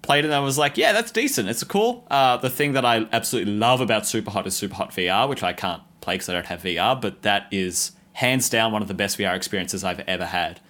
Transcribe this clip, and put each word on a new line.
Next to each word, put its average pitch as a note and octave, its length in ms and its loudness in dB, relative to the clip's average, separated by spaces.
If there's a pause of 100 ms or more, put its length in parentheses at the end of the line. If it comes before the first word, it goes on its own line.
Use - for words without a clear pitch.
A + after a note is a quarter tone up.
played D3 240 2
it D#3 40 0
and D3+ 60 2
I C#3 60 2
was C#3 180 0
like, C#3+ 200 2
"Yeah, D#3 140 6
that's A3+ 200 0
decent. A3 380 0
It's A#2 120 -4
cool." A#3 480 -2
Uh, C3 280 4
the B2+ 120 -2
thing D3 220 0
that B2+ 140 2
I A2+ 260 4
absolutely A2 400 0
love A#2+ 300 4
about G#2+ 220 2
Superhot G#2 420 -2
is G2 80 -4
Superhot - 400 -6
V F2+ 160 0
R, A2+ 180 4
which C3+ 140 -4
I F2+ 100 0
can't F2+ 300 -6 (180)
play F#2 180 -4
'cause - 100 -8
I - 40 -4
don't F2 140 -2
have F2 160 -8
V F2 160 -2
R, A2+ 180 2
but G#2+ 260 -6
that G2+ 300 0
is F#2 400 -2 (220)
hands B2 360 0
down A2+ 220 2
one G#2+ 100 0
of G2 60 -4
the G2+ 60 -4
best G2 220 -2
V G2+ 80 -2
R F2+ 100 0
experiences F#2+ 500 -4
I've F2 160 -2
ever F2+ 260 -4
had. E2+ 440 -4